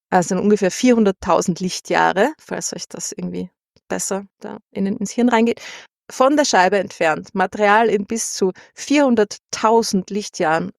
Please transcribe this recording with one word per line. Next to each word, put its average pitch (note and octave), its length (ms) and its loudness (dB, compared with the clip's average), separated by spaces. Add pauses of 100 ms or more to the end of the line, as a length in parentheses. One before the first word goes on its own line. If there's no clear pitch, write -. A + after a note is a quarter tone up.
(100)
also F#3 240 2
in F3+ 60 0
ungefähr G3+ 320 2
vierhunderttausend F#3+ 880 2
Lichtjahre, F3+ 800 0
falls - 340 -10
euch - 140 -14
das - 240 -12
irgendwie F3+ 360 -8 (380)
besser G3 400 -6 (140)
da - 180 -14 (140)
in G3 140 -4
den, G3 100 -4
ins G3+ 160 -8
Hirn A#3+ 160 2
reingeht, A#3 320 0 (500)
von C#4 280 2
der C#4+ 80 4
Scheibe F#3+ 320 2
entfernt, E3+ 560 -2
Material G#3 560 2
in G3+ 160 0
bis - 260 -6
zu F#3 200 -2 (220)
vierhunderttausend A3+ 1300 0
Lichtjahren F3+ 720 -4